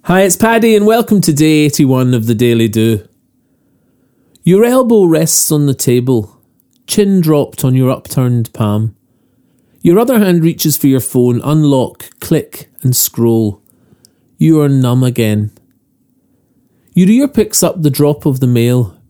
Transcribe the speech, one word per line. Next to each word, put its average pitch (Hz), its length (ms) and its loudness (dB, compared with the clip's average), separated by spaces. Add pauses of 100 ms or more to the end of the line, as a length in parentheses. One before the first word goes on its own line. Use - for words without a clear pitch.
Hi, 185 160 2
it's 190 140 0
Paddy, 226 400 2
and 208 100 2
welcome 220 360 0
to 160 100 0
day 151 320 2
eighty-one 131 500 0
of 110 120 -2
the 117 100 0
Daily 117 320 0
Do. 110 400 -2 (1400)
Your 190 200 4
elbow 240 420 2
rests 160 440 0
on 147 160 0
the 135 80 0
table, 123 680 -2 (460)
chin 196 340 0
dropped 151 440 -2
on 127 100 0
your 131 160 2
upturned 123 640 -4
palm. 107 400 -4 (840)
Your 170 180 2
other 240 220 0
hand 175 240 0
reaches 165 340 -2
for - 80 -2
your 131 140 2
phone, 123 420 -2
unlock, 143 760 -2
click, - 500 -6 (120)
and 127 120 0
scroll. 113 680 -2 (760)
You 156 220 2
are 147 80 0
numb 127 340 0
again. 107 480 -2 (1400)
Your 180 160 2
ear 262 180 2
picks - 380 -2
up 175 180 -4
the 147 80 2
drop 147 360 -2
of 131 120 -2
the 131 80 -2
mail. 120 500 0 (140)